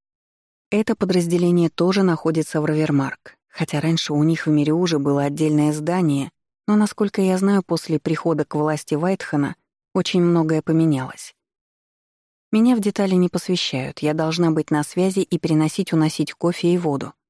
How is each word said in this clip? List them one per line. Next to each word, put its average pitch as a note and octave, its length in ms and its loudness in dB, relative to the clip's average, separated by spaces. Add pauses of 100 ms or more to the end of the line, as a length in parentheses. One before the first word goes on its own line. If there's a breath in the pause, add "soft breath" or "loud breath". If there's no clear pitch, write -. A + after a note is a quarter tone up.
(680)
Это G#3+ 260 0
подразделение F3 760 2
тоже F#3 340 0
находится D#3+ 580 0
в D3+ 40 -2
Равермарк, D3+ 720 -2 (120)
хотя - 320 -6
раньше D#3+ 340 -2
у D3 100 2
них D#3+ 240 0
в - 20 2
Мириуже D#3 500 2
было C#3+ 240 0
отдельное D3+ 500 0
здание, D3+ 580 -2 (360)
но, G#3 80 2
насколько G#3 460 0
я F#3 160 2
знаю, G3 260 2
после D#3+ 360 -2
прихода D#3 460 -2
к - 100 -8
власти D3+ 400 -2
Уайтхана D3+ 600 -2 (380)
очень F3+ 280 0
многое D#3+ 400 2
поменялось. D#3 720 -2 (1160)
Меня A#3 240 4
в A3+ 60 0
детали G3 340 0
не F3+ 140 4
посвящают, C#3+ 680 -4
я D3+ 140 0
должна D#3+ 380 0
быть D3+ 200 -2
на D3+ 120 2
связи F#3 360 -2
и F3+ 200 -2
приносить-уносить D#3 960 0
кофе F3 400 0
и F3+ 40 2
воду, D3+ 360 -4 (160)